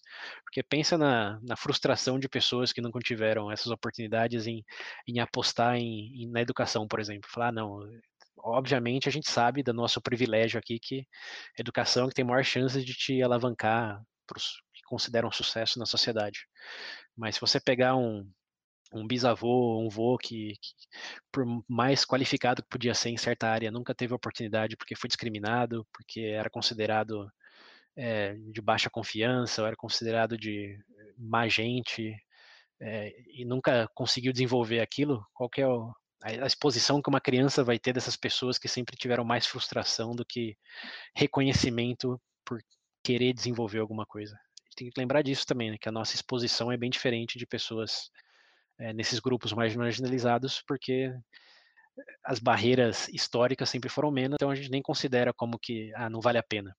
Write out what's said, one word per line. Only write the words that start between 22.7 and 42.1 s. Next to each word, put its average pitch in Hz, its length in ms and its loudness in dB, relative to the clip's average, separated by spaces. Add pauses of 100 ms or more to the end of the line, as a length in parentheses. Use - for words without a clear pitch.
ser - 160 0
em 117 80 -4
certa 117 300 0
área, 110 220 0
nunca 123 240 -6
teve 123 200 -2
oportunidade 110 640 -2
porque - 200 -10
foi - 120 -8
discriminado, 113 840 -2
porque - 280 -14
era 107 300 -4
considerado, 110 800 -2 (640)
é, 107 380 -2 (180)
de 110 100 -8
baixa 107 280 2
confiança, 113 720 0
ou 107 60 2
era 113 80 -4
considerado 113 600 0
de 104 400 -6 (400)
má 117 300 0
gente, 113 640 -2 (640)
é, 107 320 -8 (160)
e 123 160 -12
nunca 123 500 2
conseguiu 127 380 0
desenvolver 120 480 2
aquilo, 131 440 0 (100)
qual 123 140 -4
que - 120 -4
é 135 80 4
o, 117 240 0 (300)
a, 110 60 -6 (160)
a - 20 0
exposição 143 560 2
que - 60 0
uma 139 120 4
criança 135 440 4
vai 117 140 4
ter 127 140 0
dessas 123 240 -2
pessoas 127 420 0
que 123 100 -6
sempre - 280 -6
tiveram 123 280 0
mais 120 220 2
frustração 117 680 -2
do 120 100 -4
que 113 320 -6 (600)
reconhecimento 127 1040 2 (240)